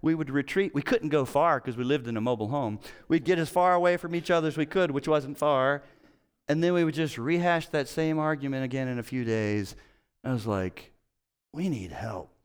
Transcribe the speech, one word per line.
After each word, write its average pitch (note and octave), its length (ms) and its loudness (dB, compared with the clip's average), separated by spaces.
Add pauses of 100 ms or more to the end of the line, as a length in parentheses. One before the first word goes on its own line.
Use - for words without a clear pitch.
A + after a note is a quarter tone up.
We D#3+ 120 2
would D#3 160 -2
retreat. C#3+ 440 0
We C#3+ 80 0
couldn't D#3 280 0
go C#3+ 140 2
far C#3+ 380 2
'cause A#2+ 160 -6
we B2 80 -2
lived C3 240 0
in A2+ 80 -2
a G#2+ 40 -2
mobile A2 280 0
home. A#2+ 300 -2 (280)
We'd D#3+ 160 2
get E3+ 160 2
as D#3+ 100 -2
far F3+ 240 4
away F3 220 4
from E3+ 180 -6
each E3+ 160 -4
other E3 200 4
as D3 80 -6
we D#3 80 0
could, F3 260 2
which C#3 160 -2
wasn't D3 300 0
far. C#3+ 460 2 (640)
And D3+ 120 2
then F3 120 4
we F3 100 4
would D#3 120 0
just D#3 220 -2
rehash E3+ 520 0
that C#3+ 180 -2
same D#3+ 320 0
argument C#3 460 -2
again C3 240 -2
in B2 100 -4
a A#2 40 -6
few B2+ 200 -4
days. G#2+ 540 0 (480)
I C3 80 -2
was A2 120 -4
like, F#2+ 460 -4 (600)
"We F3 160 -2
need F#2+ 240 -4
help. G2+ 360 -8 (160)